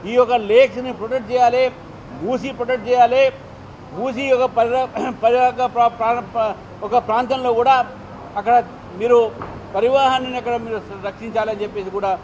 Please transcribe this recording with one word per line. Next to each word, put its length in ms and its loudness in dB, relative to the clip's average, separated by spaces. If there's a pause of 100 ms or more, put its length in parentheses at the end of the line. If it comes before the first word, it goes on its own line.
(100)
ఈ 80 -4
యొక్క 180 4 (140)
లేక్స్ని 500 4
ప్రొటెక్ట్ 320 -6
చేయాలి, 320 4 (580)
మూసి 260 -2 (100)
ప్రొటెక్ట్ 300 -4
చేయాలి. 360 6 (720)
మూసి 260 -4 (100)
యొక్క 140 4 (100)
పరిర-, 340 2 (320)
పరివాహక 400 4 (120)
ప్రా-, 240 2
ప్రా-, 340 0
ప్రా-, 220 -2 (320)
ఒక 100 0 (120)
ప్రాంతంలో 420 0 (100)
కూడా 140 4 (640)
అక్కడ 160 2 (460)
మీరు 180 6 (560)
పరివాహాన్ని 680 2
అక్కడ 140 -2 (100)
మీరు 140 -6 (300)
రక్షించాలని 560 -4
చెప్పేసి 320 -8
కూడా 140 -2 (140)